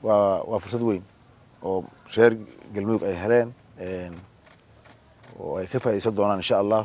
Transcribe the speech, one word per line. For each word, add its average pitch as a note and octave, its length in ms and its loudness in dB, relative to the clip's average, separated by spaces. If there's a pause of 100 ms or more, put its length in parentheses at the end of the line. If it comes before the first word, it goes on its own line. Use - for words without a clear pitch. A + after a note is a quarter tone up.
waa, G2+ 400 2
waa G#2+ 160 -4
fursad A#2 240 -6
weyn G2+ 200 0 (600)
oo F#2+ 220 -2 (300)
reer A2+ 200 6 (380)
Galmudug G#2 300 -2
ay F#2+ 120 -2
heleen, A#2 380 0 (260)
een, F2+ 320 -10 (1300)
oo E2 180 -8
ay F#2+ 100 -6
ka B2+ 120 -4
faa'iideysan A2 360 0
doonaan G2+ 280 2
insha G#2 160 2
Allah. G#2+ 260 2